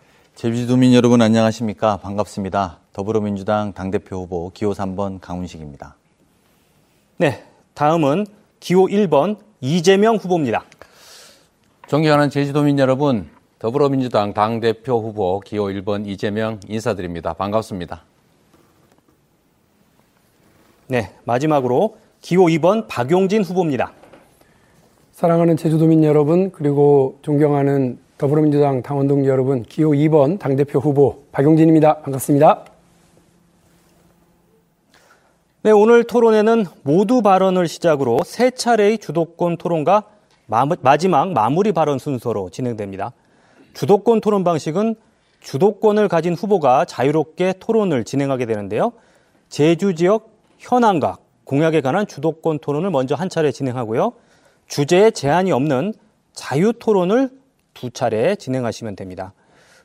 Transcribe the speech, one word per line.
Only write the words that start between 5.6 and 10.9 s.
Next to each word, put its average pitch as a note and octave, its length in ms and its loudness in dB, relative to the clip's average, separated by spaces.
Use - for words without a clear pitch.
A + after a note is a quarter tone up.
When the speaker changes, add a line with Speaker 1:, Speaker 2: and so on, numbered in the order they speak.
Speaker 2:
네, C#3+ 260 -2
다음은 D#3 500 0
기호 F#3 300 2
일 G3+ 180 0
번 D#3 300 0
이재명 F#3+ 540 2
후보입니다. D#3+ 500 -2